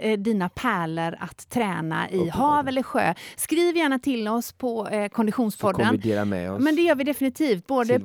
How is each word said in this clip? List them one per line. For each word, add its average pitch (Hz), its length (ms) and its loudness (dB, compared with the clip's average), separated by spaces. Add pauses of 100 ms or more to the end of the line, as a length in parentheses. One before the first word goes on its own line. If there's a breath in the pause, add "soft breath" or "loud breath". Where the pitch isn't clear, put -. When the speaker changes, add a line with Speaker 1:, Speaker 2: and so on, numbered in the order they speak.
Speaker 1:
eh, 214 120 2
dina 202 320 0
pärlor 165 720 -2
att - 300 -14
träna 170 600 -2
i - 60 -6
Speaker 2:
Uppenbart. 170 200 0
Speaker 1:
hav 285 320 2
eller 262 160 -2
sjö. 196 300 0 (240 loud breath)
Skriv 339 400 2
gärna 277 220 2
till 233 280 -2
oss 233 260 -2
på, 226 340 -4
eh, 208 220 -2
Konditionspodden. 214 640 0
Speaker 2:
Så 190 100 2
kommer 220 60 4 (120)
vi 110 60 0
dela 104 160 2
med 92 260 -2
oss 101 120 -4
Speaker 1:
Men 311 120 4
det 330 60 2
gör 339 140 4
vi 269 80 0
definitivt, 269 640 0
både 247 320 2
Speaker 2:
till - 60 -2